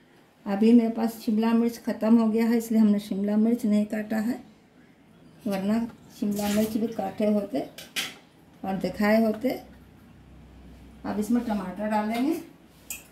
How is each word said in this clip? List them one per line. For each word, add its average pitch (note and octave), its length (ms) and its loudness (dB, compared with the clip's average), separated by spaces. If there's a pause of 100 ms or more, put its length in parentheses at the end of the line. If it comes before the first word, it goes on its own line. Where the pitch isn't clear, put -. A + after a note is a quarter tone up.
(460)
अभी G3+ 260 4
मेरे A3+ 180 6
पास A3+ 300 -4
शिमला A3+ 340 0
मिर्च A#3 240 0
ख़त्म A3 400 2
हो A3+ 100 4
गया A3+ 180 2
है, A#3 120 2
इसलिए A3+ 220 0
हमने G#3 200 6
शिमला G3+ 360 -2
मिर्च A3+ 300 2
नहीं G#3 200 2
काटा G#3+ 320 -6
है, A3 200 -4 (1080)
वरना G3 320 0 (400)
शिमला G3+ 320 -2
मिर्च G#3+ 260 0
भी A3+ 120 -2
काटे G#3 380 -4
होते G#3 340 0 (1040)
और G3 140 -4
दिखाए G#3 480 2
होते। A3 260 0 (1500)
अब G3 160 -6
इसमें A#3 240 0
टमाटर G3+ 460 -4
डालेंगे, A#3 500 -2 (720)